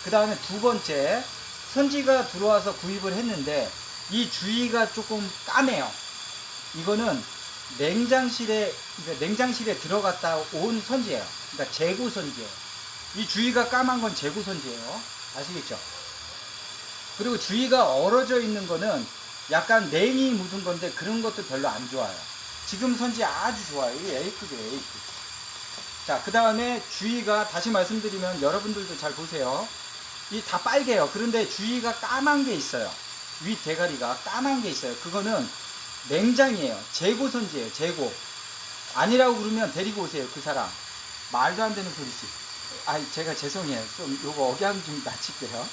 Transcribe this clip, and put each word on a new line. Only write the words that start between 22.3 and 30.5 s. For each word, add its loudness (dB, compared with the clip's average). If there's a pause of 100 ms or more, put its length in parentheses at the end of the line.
지금 2
선지 0
아주 0
좋아요. 0
이 -4
A급이에요, -6
A급. -6 (1200)
자, 0
그 -4
다음에 4 (160)
주위가, 2
다시 -2
말씀드리면 2
여러분들도 0
잘 -4
보세요. -2 (640)
이 -2
다 0